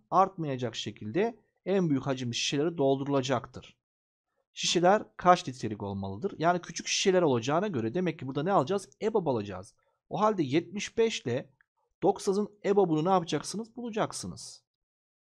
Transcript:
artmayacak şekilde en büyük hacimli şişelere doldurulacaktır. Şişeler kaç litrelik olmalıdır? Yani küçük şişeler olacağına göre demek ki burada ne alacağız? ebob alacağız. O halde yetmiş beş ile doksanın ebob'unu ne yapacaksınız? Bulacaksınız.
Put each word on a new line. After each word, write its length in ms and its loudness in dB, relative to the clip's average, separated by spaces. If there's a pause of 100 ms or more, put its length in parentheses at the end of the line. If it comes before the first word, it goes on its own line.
(120)
artmayacak 640 0
şekilde 640 -4 (260)
en 240 2
büyük 160 2
hacimli 300 -4
şişelere 420 -2
doldurulacaktır. 1000 0 (760)
Şişeler 500 4 (140)
kaç 300 6
litrelik 360 -6
olmalıdır? 540 -6
Yani 240 0
küçük 260 -12
şişeler 340 2
olacağına 460 2
göre 260 -2
demek 260 -2
ki 80 -8
burada 160 -4
ne 80 0
alacağız? 380 2 (120)
ebob 260 0
alacağız. 460 -4 (360)
O 120 -6
halde 220 2
yetmiş 540 -2
beş 240 0
ile 280 -4 (540)
doksanın 460 0 (160)
ebob'unu 400 4
ne 40 2
yapacaksınız? 640 -2
Bulacaksınız. 880 -8 (640)